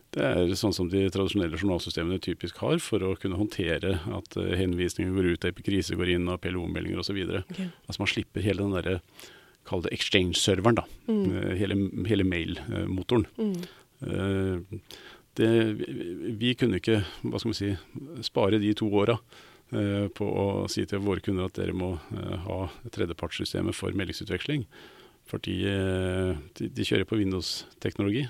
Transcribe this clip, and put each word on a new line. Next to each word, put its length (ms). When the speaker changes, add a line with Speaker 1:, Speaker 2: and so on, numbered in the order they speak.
Speaker 1:
det 80
er 320
sånn 220
som 140
de 200
tradisjonelle 480
journalsystemene 640
typisk 360
har 200
for 220
å 180
kunne 180
håndtere 600
at, 220
eh, 180
henvisninger 560
går 220
ut, 120
epikrise 520
går 160
inn, 160
og 120
P 80
L 80
O-meldinger 420
og 60
så 100
videre. 340
Speaker 2:
Ok. 120
Speaker 1:
Altså, 120
man 80
slipper 360
hele 180
den 100
derre, 280
kall 160
det 100
exchange-serveren, 840
da. 80
Speaker 2:
Mm. 180
Speaker 1:
Eh, 220
hele, 480
hele 180
mail-motoren. 1000
Speaker 2:
Mm. 240
Speaker 1:
Eh, 760
det, 140
vi, 580
vi 180
kunne 240
ikke, 200
hva 160
skal 100
man 60
si, 200
spare 400
de 140
to 160
åra, 260
eh, 420
på 160
å 400
si 160
til 140
våre 260
kunder 200
at 80
dere 200
må, 220
eh, 240
ha 300
tredjepartssystemet 840
for 200
meldingsutveksling. 720
Fordi, 280
eh, 720
de, 120
de 160
kjører 240
på 100
Windows-teknologi. 1120